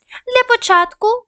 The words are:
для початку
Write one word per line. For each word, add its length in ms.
для 300
початку 500